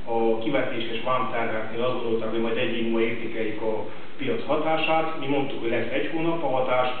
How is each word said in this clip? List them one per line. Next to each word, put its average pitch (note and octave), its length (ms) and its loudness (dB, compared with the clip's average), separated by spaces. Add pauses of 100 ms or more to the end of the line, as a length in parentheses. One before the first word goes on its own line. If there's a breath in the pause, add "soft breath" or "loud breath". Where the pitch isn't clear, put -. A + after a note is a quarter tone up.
a A2+ 340 2
kivetéses A#2 640 0
vámterveknél A#2 760 0
azt B2 200 0
gondolták, A2+ 280 0
hogy A2+ 100 0
majd A2+ 160 0
egy A2+ 200 0
év A#2 60 0
múlva A2+ 180 2
értékeljük A2 640 -2
a A2 220 0 (340 loud breath)
piac A#2+ 280 -2
hatását, D#3+ 760 0
mi C#3 60 -4
mondtuk, C3+ 340 0
hogy A#2 100 -2
lesz A#2 220 0
egy G#2 220 0
hónap E3 280 0
a C#3 40 -2
hatás B2+ 420 2 (120)